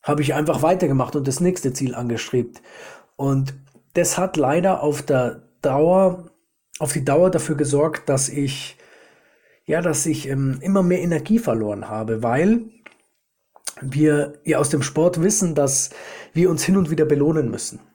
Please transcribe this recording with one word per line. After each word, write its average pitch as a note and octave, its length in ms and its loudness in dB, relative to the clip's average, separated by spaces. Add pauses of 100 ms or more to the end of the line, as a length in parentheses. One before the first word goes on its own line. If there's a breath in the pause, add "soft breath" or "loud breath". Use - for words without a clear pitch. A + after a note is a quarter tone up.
habe D3 200 0
ich C#3+ 120 0
einfach D3+ 280 0
weitergemacht D3+ 540 0
und C3+ 100 -2
das C3+ 140 -4
nächste F3 320 0
Ziel C3 220 -4
angestrebt. A#2+ 680 -4 (540 loud breath)
Und C3+ 380 0 (400)
das F3 240 0
hat F3+ 180 -2
leider E3+ 460 2
auf C#3+ 200 -2
der B2+ 400 0 (200)
Dauer, E3+ 680 2 (480)
auf D3 140 -4
die C3+ 120 -2
Dauer E3+ 260 4
dafür D#3+ 260 -2
gesorgt, D3 520 0
dass C3+ 200 0
ich, C#3 480 -6 (880 soft breath)
ja, D#3 160 0
dass E3+ 260 -2
ich, C#3+ 220 -4
ähm, C3+ 320 -2
immer G3 220 2
mehr F3+ 180 2
Energie F3 380 0
verloren G#2 500 -2
habe, A2 340 -4
weil F#3 480 2 (1080)
wir C#3+ 640 0
ja D#3+ 140 0
aus C#3+ 120 0
dem C#3+ 120 0
Sport E3 380 0
wissen, F3 340 0
dass C#3 360 0 (420 loud breath)
wir F3 180 4
uns D#3 140 -2
hin F#3+ 120 4
und E3+ 140 2
wieder D#3 140 2
belohnen D3 460 2
müssen. - 300 -10 (140)